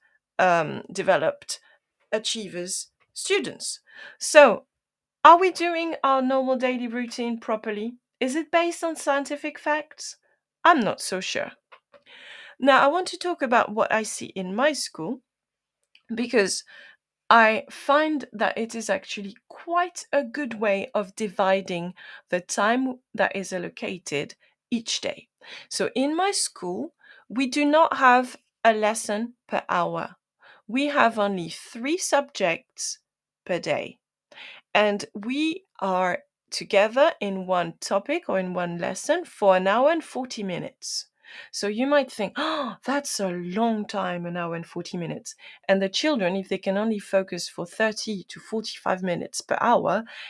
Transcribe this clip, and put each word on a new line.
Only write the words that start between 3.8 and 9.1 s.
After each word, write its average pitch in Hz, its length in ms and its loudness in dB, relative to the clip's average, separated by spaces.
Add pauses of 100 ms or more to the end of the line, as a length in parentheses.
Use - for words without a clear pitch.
So 277 460 8 (640)
are 339 120 12
we 359 140 4
doing 330 440 -4 (100)
our 269 160 4
normal 262 340 0
daily 247 320 -2
routine 233 500 -6
properly? 220 580 -6 (260)
Is 262 160 0
it 311 120 -4
based 339 320 0
on 330 140 -4
scientific 294 640 -4